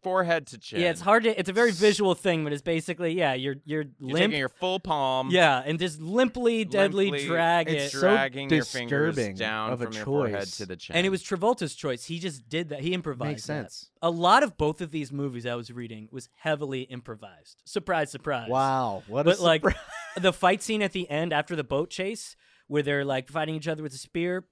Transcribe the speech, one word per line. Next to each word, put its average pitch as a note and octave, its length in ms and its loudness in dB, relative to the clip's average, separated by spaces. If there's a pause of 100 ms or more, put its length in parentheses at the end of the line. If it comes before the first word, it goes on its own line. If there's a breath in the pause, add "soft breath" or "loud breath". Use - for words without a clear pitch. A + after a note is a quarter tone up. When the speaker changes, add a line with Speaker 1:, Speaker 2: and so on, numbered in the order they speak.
Speaker 1:
forehead F3 460 0
to B2 100 -16
chin. - 220 -8
Speaker 2:
Yeah, F3 120 4
it's E3 100 -4
hard G#3+ 240 6
to, A3 120 2
it's F#3 120 -2
a F#3+ 40 -6
very A#3 180 4
Speaker 1:
S- F3 60 -4
Speaker 2:
visual G3 380 4
thing, E3 300 0
but D3 80 -2
it's C#3+ 80 -6
basically, E3 500 -2
yeah, D#3+ 220 2
you're, C3 220 -2 (100)
you're D3+ 180 -2 (160)
Speaker 1:
You're C3+ 140 -6
Speaker 2:
limp. D#3 40 2 (140)
Speaker 1:
taking D3+ 80 0
your C3 80 0
full F#3 320 -2
palm. C3+ 500 0
Speaker 2:
Yeah, D#3 360 6
and D#3 120 -2
just D#3 220 -4
limply, A#3 640 0
deadly G3 480 2
Speaker 1:
Limply C#3 160 -2
Speaker 2:
drag E3 420 4
Speaker 3:
It's C#3+ 240 0
Speaker 2:
it. C#3 40 -4
Speaker 3:
so C#3 100 4
Speaker 1:
dragging C3+ 420 2
your D3+ 140 4
fingers C#3 540 0
Speaker 3:
disturbing G#2 180 0
Speaker 1:
down A2 380 -2
Speaker 3:
of B2 80 -4
a A#2+ 60 -4
Speaker 1:
from A2 80 -8
your G#2+ 100 -6
forehead B2+ 340 0
Speaker 3:
choice. G2 200 -8
Speaker 1:
to G#2+ 80 -6
the F#2 100 -10
chin. - 180 -10
Speaker 2:
And F3 100 2
it G3 40 2
was F#3+ 120 -2
Travolta's G3 540 -2
choice. B2+ 300 -6
He E3+ 140 -8
just C#3+ 280 -10
did D#3 220 -4
that. C#3+ 100 -8
He D#3+ 140 -2
improvised D3+ 360 -4
Speaker 3:
Makes D3+ 180 -8
Speaker 2:
that. D3+ 60 -4 (180)
Speaker 3:
sense. - 180 -18 (120)
Speaker 2:
A E3 80 2
lot F3 340 6
of A3 140 -2
both D#3 220 0
of E3 120 -8
these D3 200 -6
movies C3+ 340 -6
I A#2+ 100 -4
was A#2+ 140 -10
reading A2+ 440 -12
was C3 240 -14
heavily C#3+ 460 -4
improvised. G#2+ 840 -16
Surprise, E3+ 440 -2
surprise. B2+ 400 -6
Speaker 3:
Wow, B2+ 580 0
what B2+ 180 0
Speaker 2:
But, F#3 140 6
Speaker 3:
a F#3 40 -2
Speaker 2:
like, D#3+ 200 6
Speaker 3:
surprise. - 200 2 (160)
Speaker 2:
<laughs> - 180 -12
the F#3 140 2
fight F#3 320 2
scene G#3+ 180 -2
at G3 120 -2
the F3+ 160 -6
end D#3 240 -2
after D3+ 240 -2
the D3 80 -4
boat C#3+ 240 -2
chase, - 480 -8 (300 soft breath)
where D3 160 0
they're, C#3+ 200 0
like, C3 260 -2
fighting D#3 260 -2
each D#3 120 -6
other D#3 160 -4
with C#3+ 100 -8
a C3 40 -14
spear F3+ 540 -4